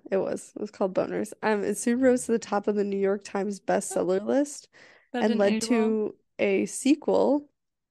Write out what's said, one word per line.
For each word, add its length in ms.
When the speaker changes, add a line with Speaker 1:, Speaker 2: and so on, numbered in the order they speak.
Speaker 1:
it 80
was. 360
It 60
was 100
called 240
Boners. 380
Um, 220
it 120
soon 240
rose 260
to 60
the 60
top 300
of 80
the 80
New 140
York 260
Times 360
bestseller 640
list 440
Speaker 2:
That 100
Speaker 1:
and 40
Speaker 2:
didn't 140
Speaker 1:
led 140
Speaker 2:
age 140
well. 280
Speaker 1:
to 200
a 280
sequel, 800